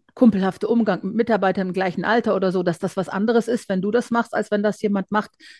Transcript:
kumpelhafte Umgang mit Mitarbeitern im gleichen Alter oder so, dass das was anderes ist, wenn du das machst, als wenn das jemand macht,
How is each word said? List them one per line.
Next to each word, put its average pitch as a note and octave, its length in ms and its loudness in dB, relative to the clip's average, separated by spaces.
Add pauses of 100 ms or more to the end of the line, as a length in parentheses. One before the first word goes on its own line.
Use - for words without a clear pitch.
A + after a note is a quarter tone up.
(140)
kumpelhafte G3 540 2
Umgang A3 360 2
mit F#3+ 120 -6
Mitarbeitern G3 520 0
im F#3 60 -6
gleichen F3+ 320 -2
Alter A3 300 2
oder F#3+ 160 0
so, F3+ 120 0
dass E3+ 160 -2
das F#3+ 180 -4
was F#3+ 120 -4
anderes A3+ 380 0
ist, A#3 220 -4
wenn F#3+ 120 0
du G#3 100 -2
das A#3+ 200 0
machst, A#3 240 -2
als G#3+ 160 -2
wenn G3+ 120 0
das G#3 180 -2
jemand G3+ 300 -4
macht, G3+ 200 -2 (280)